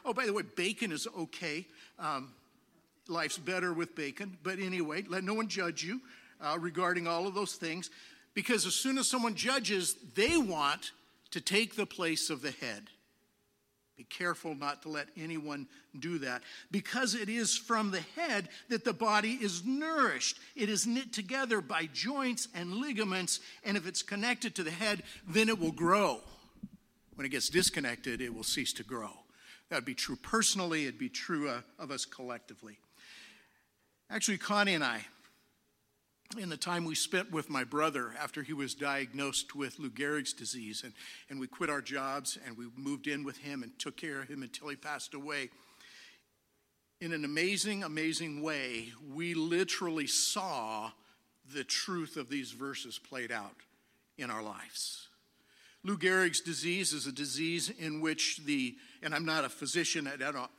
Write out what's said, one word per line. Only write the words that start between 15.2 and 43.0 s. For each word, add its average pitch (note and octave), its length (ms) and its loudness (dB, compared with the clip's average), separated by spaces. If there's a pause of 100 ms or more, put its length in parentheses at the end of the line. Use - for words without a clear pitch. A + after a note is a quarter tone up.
do E3 200 -2
that, B2+ 260 -2 (260)
because G#3+ 440 2
it G#3+ 140 0
is A3+ 280 2
from G#3+ 340 2
the F#3 120 0
head A#3 460 0 (200)
that A#3 160 0
the A#3 80 2
body A3 500 4
is F3 220 0
nourished. C4+ 720 4 (160)
It G#3+ 140 2
is G#3 180 2
knit B3 260 0
together A3+ 480 2
by E3 260 0
joints B3 680 0
and F3 200 -2
ligaments, G#3 680 2 (240)
and G3+ 120 2
if E3+ 100 0
it's F3+ 160 -2
connected G#3+ 520 0
to F#3+ 80 -2
the D#3 80 0
head, G3+ 320 2 (240)
then G#3+ 220 6
it A3 100 4
will E3 140 2
grow. E3+ 500 6 (920)
When C#3 100 -4
it C3+ 60 -2
gets C3 180 2
disconnected, C3 720 2
it A#2+ 120 -4
will A2 120 -6
cease - 300 0
to A2+ 100 -8
grow. A2 400 -8 (460)
That D#3 80 0
would A#2+ 60 0
be B2+ 120 -6
true - 200 -2
personally. F3+ 640 2
It'd A#2+ 160 -2
be B2+ 100 -2
true, D3 400 -2
uh, A#2+ 140 -2 (160)
of D3 120 -10
us C3 140 -4
collectively. A#2 760 -12 (1300)
Actually, G#3 280 2
Connie G3+ 360 6
and D3+ 100 4
I A2+ 220 0 (1300)
in F#3+ 140 -4
the D3+ 80 -4
time F3 260 0
we D#3+ 100 -2
spent F#3+ 380 2
with D#3 160 -2
my C3+ 160 0
brother C3+ 560 2
after D3 220 -4
he C3+ 100 -8
was C#3 220 -2
diagnosed C#3 800 -2
with C#3 240 -4
Lou C#3+ 100 -4
Gehrig's C#3 460 -2
disease, A2 500 -8
and, A#2 80 -14 (380)
and C#3 100 -8
we C3 60 -4
quit D#3 240 -2
our C#3+ 100 0
jobs C3+ 640 -4
and A#2 100 -10
we A#2+ 100 -10 (100)
moved C#3 300 -6